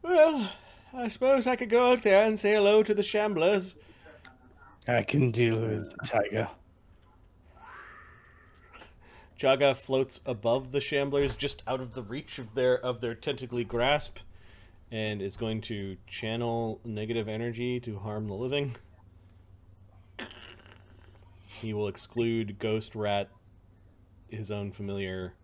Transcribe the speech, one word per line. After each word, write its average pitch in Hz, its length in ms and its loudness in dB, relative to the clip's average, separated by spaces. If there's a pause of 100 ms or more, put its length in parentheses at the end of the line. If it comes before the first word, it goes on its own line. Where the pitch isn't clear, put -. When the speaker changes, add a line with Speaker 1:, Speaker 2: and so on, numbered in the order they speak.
Speaker 1:
Well, 311 480 6 (440)
I 247 140 -6
suppose 254 380 4
I 254 100 2
could 240 140 -4
go 247 220 6
out 233 100 4
there 202 240 8
and 214 120 2
say 208 160 2
hello 214 280 6
to 214 120 2
the 202 80 6
Shamblers. 196 720 2 (1120)
Speaker 2:
I 120 140 2
can 131 280 2
deal 113 300 2
with 107 300 -4
the - 140 -14
tiger. 104 440 -2 (3000)
Speaker 1:
Chaga 135 380 4
floats 135 500 -2
above 123 460 -2
the 143 80 -2
Shamblers, 139 560 0
just - 320 -6
out 127 120 -4
of 120 140 -12
the 131 80 -10
reach 117 380 -12
of 110 140 -14
their, 127 240 4
of 123 220 -4
their 117 140 -4
tentacly 120 500 -6
grasp, 123 540 0 (760)
and 107 300 -4
is 98 160 -8
going 110 240 -4
to 98 340 -8 (100)
channel 117 800 -4
negative 110 440 -4
energy 120 520 -4
to 113 180 -8
harm 107 300 -6
the 101 60 -6
living. 127 420 -4 (2750)
He - 260 -8
will 104 160 -2
exclude 113 680 -2
Ghost 110 360 -4
Rat, 101 340 -2 (1000)
his 107 220 -10
own 101 220 -6
familiar 95 720 -6